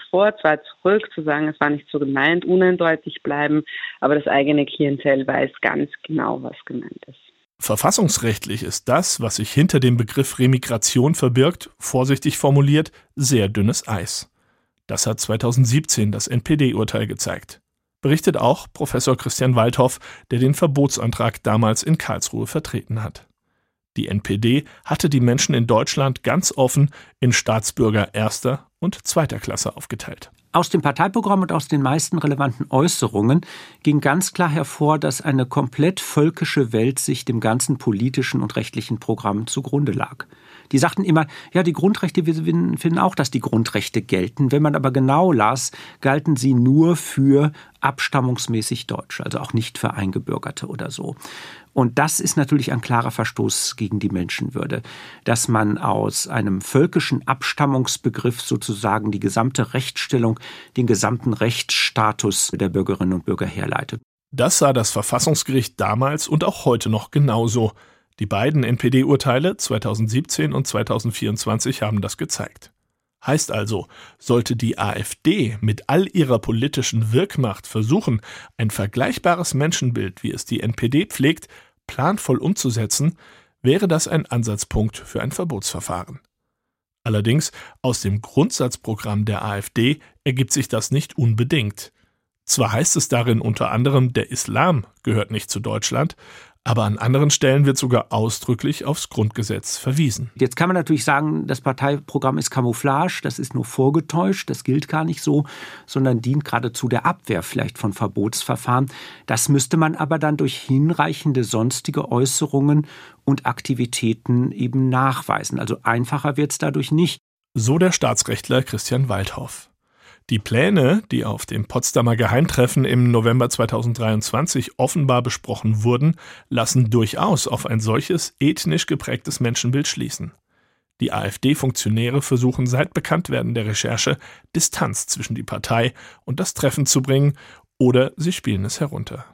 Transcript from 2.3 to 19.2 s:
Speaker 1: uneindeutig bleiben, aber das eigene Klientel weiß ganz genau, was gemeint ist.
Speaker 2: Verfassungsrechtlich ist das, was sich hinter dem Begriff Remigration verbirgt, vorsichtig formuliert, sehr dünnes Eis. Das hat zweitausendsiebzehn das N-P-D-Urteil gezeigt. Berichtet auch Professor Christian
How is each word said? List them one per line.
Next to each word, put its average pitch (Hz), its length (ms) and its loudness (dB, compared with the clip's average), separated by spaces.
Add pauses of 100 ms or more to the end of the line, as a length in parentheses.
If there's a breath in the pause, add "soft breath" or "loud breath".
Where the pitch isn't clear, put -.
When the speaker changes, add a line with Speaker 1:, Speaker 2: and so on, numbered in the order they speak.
Speaker 1:
uneindeutig 175 800 2
bleiben, 147 400 0 (380 loud breath)
aber 139 140 2
das 147 120 0
eigene 139 400 2
Klientel 139 600 0
weiß 135 260 -2 (100)
ganz 147 280 -2 (160)
genau, 139 360 -4
was - 140 -12 (100)
gemeint - 400 -12
ist. - 100 -20 (420)
Speaker 2:
Verfassungsrechtlich 117 1040 0
ist - 280 -6
das, 156 320 0
was 113 140 -2
sich 104 160 -6
hinter 151 280 4
dem 127 160 4
Begriff 117 420 -2
Remigration 127 760 2
verbirgt, 131 640 2
vorsichtig 135 580 0
formuliert, 143 560 4 (240 soft breath)
sehr 127 320 2
dünnes 107 400 0
Eis. - 420 -6 (560)
Das - 200 -4
hat 110 120 -2
zweitausendsiebzehn 117 920 2
das 104 140 -4
N-P-D-Urteil 117 800 0
gezeigt. - 540 -8 (400)
Berichtet 156 360 2
auch 127 360 2
Professor 131 440 0
Christian 127 380 0